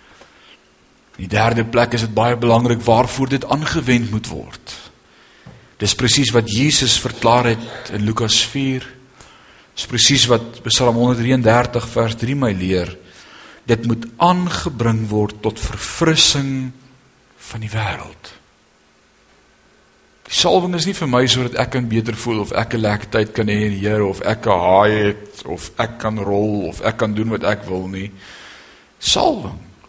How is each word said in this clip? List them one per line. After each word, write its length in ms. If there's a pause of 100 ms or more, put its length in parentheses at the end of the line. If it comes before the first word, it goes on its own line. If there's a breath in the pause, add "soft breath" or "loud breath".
(1160 soft breath)
In 80
die 60
derde 320
plek 320
is 80
dit 100
baie 220
belangrik 480
waarvoor 480
dit 160
aangewend 640
moet 160
word. 460 (1080 loud breath)
Dis 160
presies 400
wat 160
Jesus 480
verklaar 540
het 420
in 80
Lukas 380 (100)
vier. 320 (920 loud breath)
Dis 100
presies 400
wat 400
Psalm 320
honderdrieëndertig 880
vers 320
drie 160
my 160
leer. 460 (640 loud breath)
Dit 240
moet 160 (140)
aangebring 880
word 340
tot 180
verfrissing 1120 (800)
van 120
die 80
wêreld. 600 (1900)
Die 80
salwing 400
is 80
nie 140
vir 100
my 220
sodat 320
ek 160
kan 100
beter 320
voel 240
of 80
ek 240
'n 60
lekker 280
tyd 240
kan 140
hê 180
in 140
die 80
Here 180
of 160
ek 240
'n 140
haai 320
het 540
of 320
ek 220
kan 200
rol 480
of 140
ek 160
kan 160
doen 160
wat 140
ek 200
wil 240
nie. 240 (880 loud breath)
Salwing 600 (280)